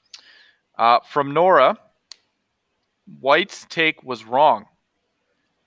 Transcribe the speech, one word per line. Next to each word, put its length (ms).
Uh, 220
from 340
Nora, 440
"White's 500
take 340
was 220
wrong. 400